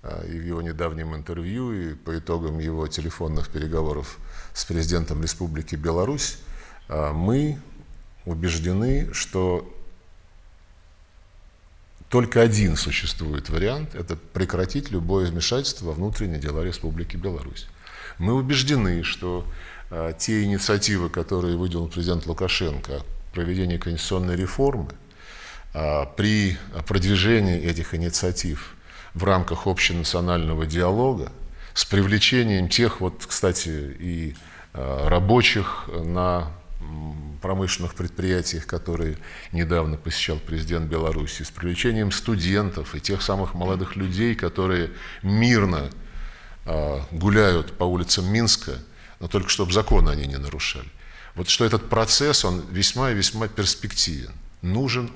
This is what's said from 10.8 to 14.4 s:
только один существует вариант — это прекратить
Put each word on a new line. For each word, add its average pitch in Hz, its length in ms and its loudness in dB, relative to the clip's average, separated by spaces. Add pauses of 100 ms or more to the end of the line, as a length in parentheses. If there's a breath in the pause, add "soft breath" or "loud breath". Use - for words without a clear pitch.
только 123 320 4
один 104 360 6
существует 76 760 -2
вариант — 123 440 0
это 85 220 -6
прекратить 92 760 -2